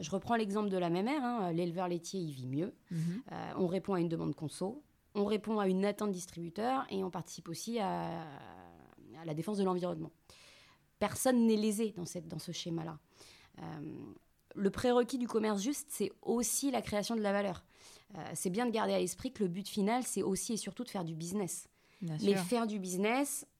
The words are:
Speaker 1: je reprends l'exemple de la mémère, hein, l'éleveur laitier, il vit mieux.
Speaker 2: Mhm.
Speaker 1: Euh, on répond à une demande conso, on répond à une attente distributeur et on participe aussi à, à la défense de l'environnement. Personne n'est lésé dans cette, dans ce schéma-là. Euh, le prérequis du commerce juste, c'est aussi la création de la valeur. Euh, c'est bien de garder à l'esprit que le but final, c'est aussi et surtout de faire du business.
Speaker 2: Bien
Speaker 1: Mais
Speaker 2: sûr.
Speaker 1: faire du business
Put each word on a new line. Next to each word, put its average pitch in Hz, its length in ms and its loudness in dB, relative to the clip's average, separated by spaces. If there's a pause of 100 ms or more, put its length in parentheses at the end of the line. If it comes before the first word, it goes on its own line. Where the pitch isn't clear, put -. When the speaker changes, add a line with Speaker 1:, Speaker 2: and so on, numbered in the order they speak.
Speaker 1:
je 151 100 -6
reprends 196 260 0
l'exemple 208 320 0
de 190 80 2
la 175 140 2
mémère, 240 340 2
hein, 226 280 0
l'éleveur 175 360 0
laitier, 175 320 -4
il 160 120 -4
vit 127 140 -8
mieux. 143 280 -2 (160)
Speaker 2:
Mhm. 170 320 -2 (100)
Speaker 1:
Euh, - 240 -8
on 190 100 4
répond 185 280 0
à 180 60 2
une 170 100 2
demande 160 240 0
conso, 196 500 -6 (300)
on 202 100 4
répond 214 340 0
à 202 80 2
une 190 200 4
attente 208 260 0
distributeur 185 800 -4
et 190 120 -2
on 185 80 -2
participe - 380 -10
aussi 220 320 -6
à, 170 400 -2 (960)
à 165 60 -14
la 160 100 -4
défense 165 220 -2
de 196 80 2
l'environnement. 175 480 0 (880)
Personne 233 480 4
n'est 220 100 8
lésé 214 360 2
dans 175 120 -8
cette, 165 240 -8
dans 165 100 -8
ce 165 140 -8
schéma-là. 160 460 -4 (640)
Euh, - 0 - (920)
le 196 160 4
prérequis 247 480 6
du 240 100 0
commerce 214 340 4
juste, 285 280 -2
c'est - 220 0 (100)
aussi 247 480 2
la 233 120 2
création 208 340 0
de 220 60 2
la 196 100 4
valeur. 202 320 0 (520)
Euh, 156 40 -8 (140)
c'est 180 160 -2
bien 226 160 2
de 240 40 2
garder 208 220 2
à 190 60 4
l'esprit 180 340 -2
que 220 100 -2
le 185 60 2
but 190 200 -4
final, 214 340 2
c'est 202 200 -2
aussi 196 300 0
et 214 60 0
surtout 196 260 -6
de - 60 -10
faire 185 140 -4
du 165 100 -4
business. 175 540 -4 (340)
Speaker 2:
Bien 165 200 -4
Speaker 1:
Mais 196 140 6
Speaker 2:
sûr. - 80 2
Speaker 1:
faire 233 220 2
du 214 120 -4
business 208 680 0 (140)